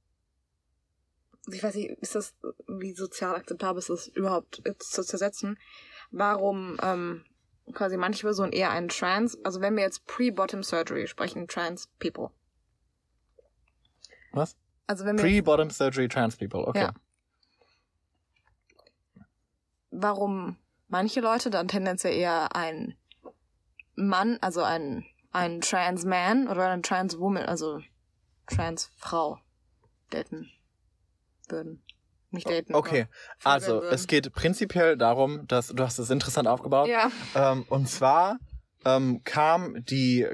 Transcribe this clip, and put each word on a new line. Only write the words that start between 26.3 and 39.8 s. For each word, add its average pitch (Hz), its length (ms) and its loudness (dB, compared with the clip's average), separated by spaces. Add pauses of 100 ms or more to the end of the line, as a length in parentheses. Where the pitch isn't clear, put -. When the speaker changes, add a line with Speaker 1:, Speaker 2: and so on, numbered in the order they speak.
Speaker 1:
oder 185 220 0
eine 180 120 -2
Trans 185 380 -2
Woman, 185 260 0
also 156 360 -4 (640)
Trans 165 500 -4
Frau 160 420 -2 (680)
daten - 400 -8 (960)
würden. 160 360 -10 (480)
Nicht 180 180 -6
daten, 165 240 -2
Speaker 2:
Okay, 143 340 4 (360)
Speaker 1:
aber 139 100 6
Speaker 2:
also 123 280 2
Speaker 1:
würden. 175 120 -2
Speaker 2:
es 185 140 -2
geht 143 260 2
prinzipiell 170 640 2
darum, 135 480 4
dass, 123 220 2
du 127 160 -2
hast 123 160 -2
es 117 100 -4
interessant 127 380 2
aufgebaut. 135 400 4
Speaker 1:
Ja. 240 240 2 (240)
Speaker 2:
Ähm, 135 340 4
und 135 180 2
zwar, 170 520 6 (460)
ähm, 131 380 4
kam 156 640 2